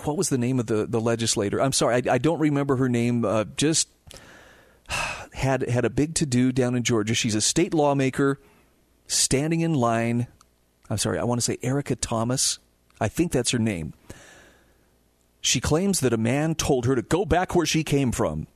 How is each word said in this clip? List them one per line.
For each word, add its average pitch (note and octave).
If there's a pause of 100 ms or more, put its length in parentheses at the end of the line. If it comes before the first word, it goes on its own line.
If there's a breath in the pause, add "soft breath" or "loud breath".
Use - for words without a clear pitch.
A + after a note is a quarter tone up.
what D3
was D3+
the C3+
name B2
of A2+
the, G#2+
the A2+
legislator? A2+
I'm C#3
sorry, B2+
I, B2
I C3
don't D3
remember C#3+
her C3
name. A#2+
Uh, G#2+ (140)
just D#3+ (960 loud breath)
<sighs> -
had, C3
had A#2+
a A#2+
big D3
to-do B2+
down B2+
in A#2+
Georgia. A2+
She's A2
a G#2+
state E3+
lawmaker C#3 (680 soft breath)
standing D#3
in E3
line. A#2 (600)
I'm G#2+
sorry, F#2+
I E2+
want A#2+
to -
say A2+
Erica C3+
Thomas. A#2 (400)
I A2
think E3+
that's B2
her B2
name. G2 (1500 loud breath)
She -
claims F3+
that B2
a A2+
man C#3+
told B2
her C3
to A#2
go F3+
back E3+
where E3+
she D#3+
came C#3
from. D#2